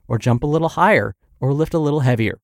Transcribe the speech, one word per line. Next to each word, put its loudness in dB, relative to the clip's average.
or 0
jump 0
a -4
little 0
higher, 2
or 0
lift -2
a 0
little 0
heavier. 0